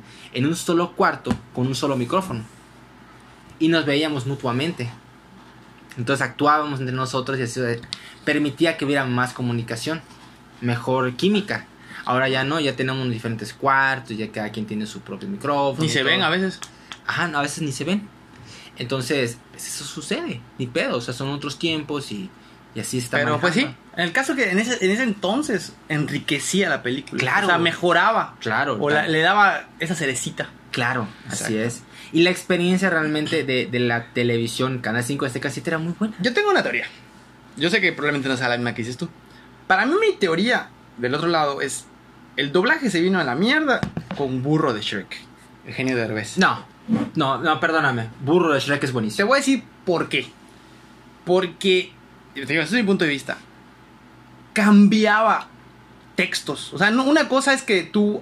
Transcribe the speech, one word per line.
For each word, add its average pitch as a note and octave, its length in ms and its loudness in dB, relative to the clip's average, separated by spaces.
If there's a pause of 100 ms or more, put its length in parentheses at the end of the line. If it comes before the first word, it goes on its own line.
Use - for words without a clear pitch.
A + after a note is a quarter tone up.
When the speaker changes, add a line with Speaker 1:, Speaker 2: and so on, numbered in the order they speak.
(340)
Speaker 1:
en B2+ 140 0
un E3 80 0
solo F3 380 0
cuarto D#3 380 2 (220)
con B2+ 140 0
un C3+ 80 -2
solo C#3+ 200 0
micrófono. B2 480 -2 (1160)
Y D#3+ 80 4
nos D#3+ 180 4
veíamos D3 400 0
mutuamente. C3 640 -2 (1080)
Entonces C3 280 -2
actuábamos D3 540 0
entre B2+ 160 -4
nosotros C3 420 -2
y C3 60 -2
eso A#2+ 180 -4 (640)
permitía D3+ 520 0
que - 80 -4
hubiera C#3 200 2
más B2 280 0
comunicación, A#2+ 680 -4 (600)
mejor B2+ 540 0
química. F#3 500 0 (400)
Ahora C3 240 2
ya C3 140 0
no, D3+ 160 0
ya C3+ 160 -2
tenemos C3 340 -2
diferentes A2+ 440 -6
cuartos, C3+ 640 0
ya G#2+ 140 -6
cada G#2+ 200 -6
quien G#2+ 140 -8
tiene G#2+ 220 -6
su G2+ 140 -14
propio G2+ 280 -12
micrófono C#3 500 -2
Speaker 2:
Ni D#3 80 0
Speaker 1:
y - 20 -2
Speaker 2:
se C3 100 0
Speaker 1:
todo. C3+ 100 2
Speaker 2:
ven F3+ 140 2
a D#3 60 2
veces. F#3 300 -2 (460)
Speaker 1:
Ajá, - 220 -2
no, D3+ 120 -4
a - 20 2
veces D3 220 -4
ni C#3+ 80 -2
se C#3 120 -6
ven. G3 240 -2 (680)
Entonces, B2+ 600 -2 (140)
pues, - 160 -14
eso - 160 -10
sucede, G3+ 580 -6 (160)
ni C3 80 -4
pedo, E3 320 -2
o A#2 40 -4
sea, B2+ 120 -6
son C3+ 160 -6
otros C#3+ 300 -6
tiempos D3+ 520 -4
y, F#3 180 -8 (440)
y A2+ 60 -8
así A#2 180 -4
está B2 200 -2
Speaker 2:
Pero, D3 220 0
pues, F3 140 2
sí, G3 120 0
Speaker 1:
manejando. - 320 -12
Speaker 2:
en E3+ 80 0
el E3+ 80 -2
caso C4+ 220 0
que A#3 140 2
en F#3 100 2
ese, A#3 240 0
en F#3 80 4
ese A#3 120 0
entonces A3+ 720 -2 (160)
enriquecía D3 800 0
la C3+ 120 0
película. C3 380 -4
Speaker 1:
Claro. F3 280 2
Speaker 2:
O - 20 4
sea, F3 100 6
mejoraba. E3+ 800 2
Speaker 1:
Claro, A#2+ 400 0
Speaker 2:
O D3 100 0
la, D3 120 4
Speaker 1:
claro. D#3+ 100 0
Speaker 2:
le D#3 100 2
daba F#3 460 4 (120)
esa E3+ 140 -2
cerecita. C#3 560 -4 (220)
Speaker 1:
Claro, B2 360 -2 (200)
así - 300 -4
Speaker 2:
Exacto. - 20 -2
Speaker 1:
es. A#2+ 240 -4 (300)
Y D#3+ 100 6
la F3+ 60 6
experiencia F#3 600 2
realmente D3+ 540 0
de, B2+ 240 0
de B2 120 -2
la A#2+ 340 0
televisión, A#2+ 640 0
Canal A#2 240 -2
cinco, C#3 220 -4
Azteca C#3 240 -4
siete, C3 200 -8
era D#3+ 80 0
muy E3+ 200 -4
buena. G#3+ 240 -4
Speaker 2:
Yo A#3+ 120 0
tengo G#4 180 2
una F4 120 4
teoría. A#2+ 220 -2 (720)
Yo D#3 120 0
sé G#3+ 120 2
que F3+ 120 4
probablemente C#3+ 360 -2
no C3 80 2
sea B2+ 120 0
la A#2+ 80 2
misma A#2+ 160 -2
que A#2 80 -6
dices B2 160 -6
tú. E3+ 120 -6 (580)
Para F#3+ 180 4
mí, D4 140 2
mi A4 180 2
teoría F#3+ 520 0 (280)
del B2 180 -2
otro D#3+ 140 -2
lado D3 320 2
es: C#3 240 -6 (520)
el C#3+ 140 -2
doblaje A#3+ 380 2
se E3 120 0
vino F#3 180 4
a D#3+ 40 2
la B2+ 120 -2
mierda B3+ 440 2 (380)
con C3 260 -2
Burro D3+ 300 2
de G#2 80 -4
Shrek, - 360 -8 (480)
Eugenio C3 300 -2
Derbez. A2 420 -4
Speaker 1:
No, D3+ 280 2 (500)
no, C3+ 220 0
no, D#3 220 0
perdóname. C#3+ 500 0 (160)
Burro D#3+ 280 4
de C3+ 60 4
Shrek C#3+ 240 0
es C3 80 0
buenísimo. A2 260 -2
Speaker 2:
Te G3 60 2
voy B3 140 4
a - 20 0
decir C4+ 240 0 (220)
por D#3+ 240 0
qué. C3+ 180 -2 (960)
Porque, F3+ 680 2 (420)
te C#3 120 -10
digo, D#3 180 0
ese D#3+ 120 -2
es B3 60 2
mi - 20 2
punto F#3+ 220 2
de D3 60 2
vista, - 260 -6 (1160)
cambiaba G#3 960 6 (680)
textos. - 580 -4
O - 40 -8
sea, G3+ 140 4
no, B3+ 120 4
una D4 260 4
cosa C4 240 2
es C4 80 0
que F#3 220 2
tú G#3 380 2